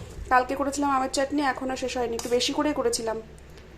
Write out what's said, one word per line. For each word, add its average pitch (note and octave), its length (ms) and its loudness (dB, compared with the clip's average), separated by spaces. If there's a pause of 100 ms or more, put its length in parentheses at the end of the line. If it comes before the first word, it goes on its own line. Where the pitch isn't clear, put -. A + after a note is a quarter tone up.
(280)
কালকে B3+ 260 4
করেছিলাম C#4+ 360 0
আমের C4 200 2
চাটনি, C#4+ 320 0
এখনও C4 340 -2
শেষ B3+ 200 -4
হয়নি, A#3 180 0
একটু A#3 140 -4
বেশি B3 240 2
করেই D4 200 2
করেছিলাম। A#3 480 0 (580)